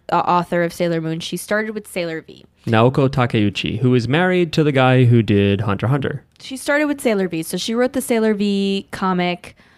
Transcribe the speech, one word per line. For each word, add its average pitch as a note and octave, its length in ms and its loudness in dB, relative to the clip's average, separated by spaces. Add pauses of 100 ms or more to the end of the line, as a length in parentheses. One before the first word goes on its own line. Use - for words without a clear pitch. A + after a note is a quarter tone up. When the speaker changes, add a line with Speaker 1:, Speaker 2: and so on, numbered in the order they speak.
(120)
Speaker 1:
uh, E3+ 60 2
author F3 460 0
of E3+ 100 -4
Sailor E3+ 280 -2
Moon, D#3+ 180 -6
she F3 180 -8
started A3 340 -4
with G#3+ 160 -10
Sailor E3 340 -6
V. - 240 -20 (200)
Speaker 2:
Naoko B2 440 4
Takeuchi, A2+ 720 -2
who B2+ 160 2
is A2+ 120 0
married F3 460 0
to D#3+ 100 2
the D3 80 2
guy B2+ 340 4
who A#2 180 6
did G2+ 380 2
Hunter G2+ 260 -2
x B2 40 0
Hunter. C#3 320 -4 (160)
Speaker 1:
She - 180 -14
started D4 280 0
with C#4+ 160 -4
Sailor G3+ 260 0
V. E3 160 -6
So F3+ 140 -8
she A3+ 160 -4
wrote B3 200 0
the C4 80 -2
Sailor A3 340 0
V G3 560 -2
comic, F3+ 640 -4 (220)